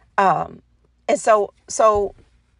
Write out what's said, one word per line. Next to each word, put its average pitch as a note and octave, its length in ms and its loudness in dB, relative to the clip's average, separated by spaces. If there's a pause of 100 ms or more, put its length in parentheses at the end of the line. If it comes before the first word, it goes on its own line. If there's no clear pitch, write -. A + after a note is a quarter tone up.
(180)
Um, E3 420 -2 (480)
and - 100 0
so, G#3+ 360 0 (140)
so G#3 460 0 (460)